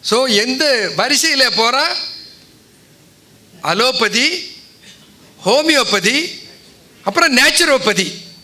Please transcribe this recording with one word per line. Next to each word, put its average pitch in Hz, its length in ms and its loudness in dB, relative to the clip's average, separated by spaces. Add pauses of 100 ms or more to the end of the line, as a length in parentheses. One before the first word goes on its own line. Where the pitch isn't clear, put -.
So 214 80 2 (260)
எந்த 254 200 -2 (360)
வரிசையில 269 440 0 (160)
போறா? 247 260 0 (1900)
அலோபதி, 233 540 0 (1120)
ஹோமியோபதி, 240 760 2 (920)
அப்புறம் 302 320 2
naturopathy. 269 680 2 (360)